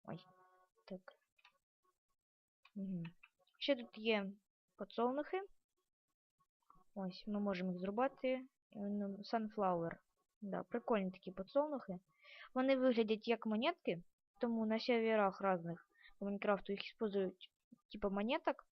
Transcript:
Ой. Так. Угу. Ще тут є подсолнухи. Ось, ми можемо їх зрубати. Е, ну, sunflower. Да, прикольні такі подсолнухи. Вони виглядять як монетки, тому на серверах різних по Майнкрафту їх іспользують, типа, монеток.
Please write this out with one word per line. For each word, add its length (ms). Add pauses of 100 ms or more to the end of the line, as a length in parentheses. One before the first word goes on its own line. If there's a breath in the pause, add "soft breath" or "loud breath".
Ой. 200 (600)
Так. 320 (1600)
Угу. 280 (540)
Ще 180
тут 220
є 340 (440)
подсолнухи. 680 (1500)
Ось, 320
ми 140
можемо 320
їх 80
зрубати. 520
Е, 480
ну, 380 (140)
sunflower. 640 (440)
Да, 220
прикольні 480
такі 200
подсолнухи. 680 (560 loud breath)
Вони 220
виглядять 520
як 180
монетки, 560 (380)
тому 260
на 140
серверах 600
різних 440 (320 loud breath)
по 60
Майнкрафту 480
їх 140
іспользують, 640 (420)
типа, 160
монеток. 680